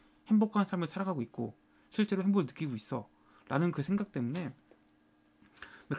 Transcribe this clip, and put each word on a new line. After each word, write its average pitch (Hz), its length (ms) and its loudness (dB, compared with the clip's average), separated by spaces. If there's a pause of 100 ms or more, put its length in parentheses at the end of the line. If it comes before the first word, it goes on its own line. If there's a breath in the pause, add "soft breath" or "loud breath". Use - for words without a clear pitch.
(260 soft breath)
행복한 214 400 4
삶을 175 200 -2
살아가고 185 360 -4
있고 117 340 -8 (340 soft breath)
실제로 202 320 0
행복을 196 240 4
느끼고 139 280 -4
있어 110 340 -6 (400 soft breath)
라는 160 240 2
그 147 100 -4
생각 202 300 -2
때문에 139 400 -4 (1500 loud breath)